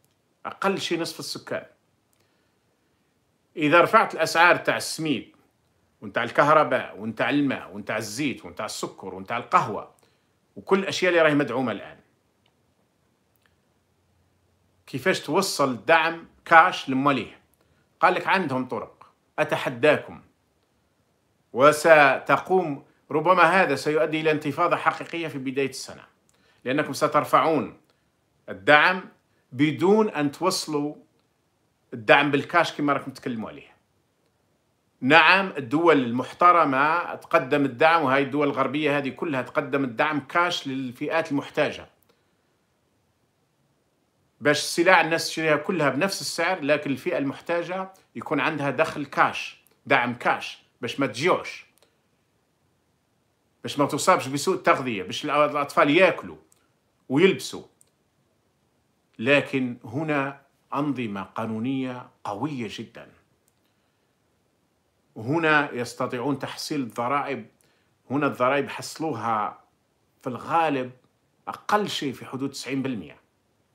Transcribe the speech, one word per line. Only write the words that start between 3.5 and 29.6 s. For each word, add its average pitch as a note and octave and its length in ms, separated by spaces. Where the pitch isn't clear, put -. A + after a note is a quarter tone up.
إذا D3+ 240
رفعت G#3+ 340
الأسعار E3 420
تاع B2+ 200
السميد C3+ 600
ونتاع A#2 240
الكهرباء C3 720
ونتاع A2+ 320
الماء C3 440
ونتاع G#2+ 220
الزيت A2+ 480
ونتاع G#2 220
السكر - 480
ونتاع F#2+ 220
القهوة A#2+ 580
وكل G3 220
الأشياء F#3 320
اللي E3+ 120
راهي D3+ 120
مدعومة C3 380
الآن، - 260
كيفاش F#3 340
توصل C#3+ 640
دعم E3 420
كاش E3 460
لمواليه؟ C3 500
قال F3+ 140
لك F3 120
عندهم C#3 420
طرق، - 440
أتحداكم، C#3+ 840
وستقوم، D3 1300
ربما E3+ 320
هذا E3 340
سيؤدي D#3 440
إلى D#3 100
انتفاضة D3+ 460
حقيقية E3 520
في C#3 100
بداية C3 320
السنة، - 340
لأنكم D3+ 280
سترفعون C#3+ 880
الدعم D3+ 560
بدون D#3 560